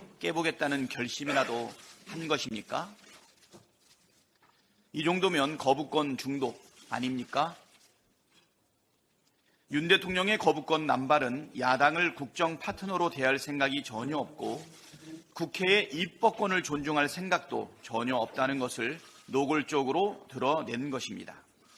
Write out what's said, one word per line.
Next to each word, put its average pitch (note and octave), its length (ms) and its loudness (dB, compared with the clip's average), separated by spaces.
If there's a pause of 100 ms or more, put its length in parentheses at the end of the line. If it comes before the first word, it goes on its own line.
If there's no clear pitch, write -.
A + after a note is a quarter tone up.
(180)
깨보겠다는 D#3 720 -2
결심이라도 A#2+ 840 -2 (360)
한 D#3+ 180 -10
것입니까? C#3+ 680 -4 (2000)
이 D3+ 100 -2
정도면 E3+ 520 2
거부권 C#3 600 0
중독 C3+ 440 -4 (280)
아닙니까? B2+ 680 -2 (2250)
윤 D3+ 180 0
대통령의 F#3 480 2
거부권 D#3 500 2
남발은 C3+ 720 2
야당을 C#3+ 560 4
국정 D#3+ 440 -2
파트너로 F#3+ 500 -2
대할 C3+ 300 2
생각이 C#3+ 460 -2
전혀 A#2+ 340 -4
없고 A#2+ 440 -6 (680)
국회의 F#3+ 640 2
입법권을 F#3+ 680 2
존중할 D3 460 0
생각도 E3+ 720 -2
전혀 A#2+ 360 -2
없다는 C3 420 0
것을 B2+ 420 -4 (280)
노골적으로 C#3+ 1040 2
드러낸 C3 600 -2
것입니다. A2+ 460 -8 (420)